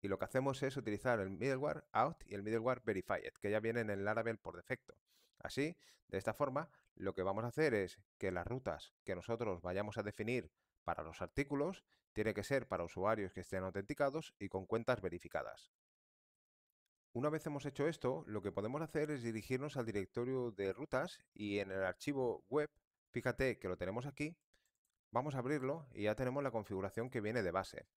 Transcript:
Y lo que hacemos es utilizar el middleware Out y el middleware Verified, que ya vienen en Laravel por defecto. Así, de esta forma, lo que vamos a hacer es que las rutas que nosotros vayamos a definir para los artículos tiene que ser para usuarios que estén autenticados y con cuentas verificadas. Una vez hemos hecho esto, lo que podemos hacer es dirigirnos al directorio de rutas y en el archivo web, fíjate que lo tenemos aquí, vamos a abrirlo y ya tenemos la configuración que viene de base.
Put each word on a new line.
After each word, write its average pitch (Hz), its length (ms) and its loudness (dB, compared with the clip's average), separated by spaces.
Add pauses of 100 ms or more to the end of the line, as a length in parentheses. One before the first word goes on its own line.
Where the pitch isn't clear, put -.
Y 101 60 -4
lo 98 100 2
que - 80 -2
hacemos 131 380 0
es 135 120 0
utilizar 110 440 2
el 95 100 0
middleware 135 640 0
Out 135 340 4
y - 80 -10
el 101 100 -4
middleware 113 400 2
Verified, 98 560 0
que 101 120 0
ya 107 80 4
vienen 113 300 0
en 98 140 0
Laravel 110 360 0
por 87 160 -10
defecto. - 420 -8 (420)
Así, 151 380 0 (300)
de 95 100 -2
esta 107 160 0
forma, 143 360 0 (260)
lo 98 180 -2
que 92 100 0
vamos 98 200 0
a 120 40 -2
hacer 147 260 4
es 98 260 2 (180)
que 95 140 0
las 87 160 -2
rutas 113 460 -4 (100)
que 95 120 -2
nosotros 104 460 -2
vayamos 98 360 -2
a 107 60 -2
definir 107 480 -2 (320)
para 82 200 -2
los 82 180 -8
artículos 143 600 -2 (300)
tiene 107 200 0
que 101 100 -2
ser 135 240 2
para 87 160 0
usuarios 98 500 0
que 92 80 -10
estén 95 220 -2
autenticados 104 760 -2
y 101 100 -4
con 95 160 -2
cuentas 113 360 2
verificadas. 82 720 -6 (1400)
Una 135 180 2
vez 156 180 -2
hemos 147 180 -4
hecho 143 220 2
esto, 151 400 0
lo 104 140 -2
que 98 100 -2
podemos 120 300 0
hacer 151 280 0
es 139 140 -2
dirigirnos 127 540 -2
al 120 80 0
directorio 120 680 0
de 98 220 2
rutas 143 500 -2 (100)
y 101 260 0
en 95 120 0
el 95 120 2
archivo 123 680 0
web, 147 200 2 (400)
fíjate 123 480 2
que 95 120 -4
lo 90 80 -2
tenemos 104 280 -2
aquí, 147 320 -6 (760)
vamos 135 220 2
a 135 60 0
abrirlo 139 540 0
y 101 100 -2
ya 104 120 6
tenemos 131 280 0
la 135 80 0
configuración 107 580 -2
que 127 120 0
viene 110 200 2
de 92 100 4
base. 90 460 -2